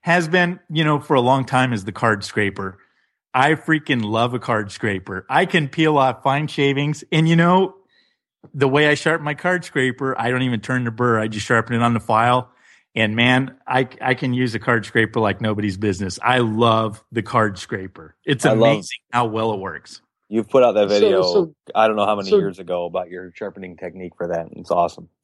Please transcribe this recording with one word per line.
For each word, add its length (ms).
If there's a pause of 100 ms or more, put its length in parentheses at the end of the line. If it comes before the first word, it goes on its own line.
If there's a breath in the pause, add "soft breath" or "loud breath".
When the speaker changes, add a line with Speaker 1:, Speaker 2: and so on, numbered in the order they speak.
Speaker 1:
has 260
been, 320 (100)
you 140
know, 160
for 160
a 60
long 240
time 280
is 120
the 60
card 320
scraper. 560 (540)
I 200
freaking 500
love 300
a 60
card 320
scraper. 580
I 160
can 240
peel 280
off 260
fine 240
shavings. 640
And, 180
you 60
know, 400 (800)
the 140
way 200
I 80
sharpen 300
my 100
card 280
scraper, 560
I 120
don't 120
even 180
turn 220
the 80
burr. 280
I 80
just 180
sharpen 300
it 80
on 100
the 60
file. 500 (460 soft breath)
And, 200
man, 400 (120)
I, 200 (140)
I 140
can 180
use 220
a 40
card 280
scraper 320
like 220
nobody's 360
business. 460
I 160
love 720
the 100
card 380
scraper. 560 (100)
It's 200
Speaker 2:
I 80
love 180
Speaker 1:
amazing 260 (140)
how 160
well 260
it 60
works. 420 (300)
Speaker 2:
You've 180
put 140
out 100
that 160
Speaker 3:
So, 100
Speaker 2:
video, 240
Speaker 3:
so, 320 (180)
Speaker 2:
I 140
don't 80
know 100
how 100
many 140
Speaker 3:
so 80
Speaker 2:
years 220
ago, 260
about 240
your 240
sharpening 440
technique 380
for 120
that. 240
It's 180
awesome. 400 (140)